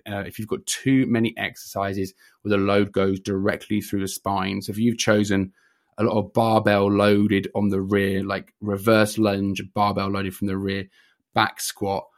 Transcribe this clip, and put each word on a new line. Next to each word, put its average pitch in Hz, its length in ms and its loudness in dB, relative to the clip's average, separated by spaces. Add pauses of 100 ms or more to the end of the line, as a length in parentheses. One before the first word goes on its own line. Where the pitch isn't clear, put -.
Uh, 101 160 -6
if - 140 -12
you've 107 80 -8
got - 180 -6
too 135 400 2
many 113 320 0
exercises 98 760 -6 (260)
where 104 160 0
the 98 60 0
load 101 280 2
goes 98 280 0
directly 101 600 -2
through 101 200 -4
the 98 80 -4
spine. 98 560 -4
So - 80 -8
if 101 80 -8
you've 113 180 0
chosen 101 560 2 (460)
a 107 40 0
lot 110 140 0
of 98 160 -4
barbell 107 580 4
loaded 104 640 4
on 104 160 0
the 95 100 0
rear, 98 440 0
like 98 360 -8
reverse 107 600 2
lunge, 98 420 0 (140)
barbell 101 340 0
loaded 98 260 -6
from 101 120 -6
the 95 100 -4
rear, 98 280 -4 (500)
back - 260 -2
squat, - 440 -4 (120)